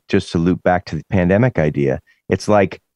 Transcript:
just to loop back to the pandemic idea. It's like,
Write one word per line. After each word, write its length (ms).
just 260
to 40
loop 240
back 240
to 120
the 120
pandemic 480
idea. 420
It's 180
like, 320